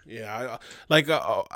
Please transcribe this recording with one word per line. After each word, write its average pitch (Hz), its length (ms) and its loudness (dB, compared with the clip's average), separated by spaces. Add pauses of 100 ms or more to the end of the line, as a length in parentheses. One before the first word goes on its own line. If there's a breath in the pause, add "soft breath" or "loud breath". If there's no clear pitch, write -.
Yeah, 110 540 -8
I, - 0 - (320 loud breath)
like, 156 200 6
uh, 104 340 2 (120)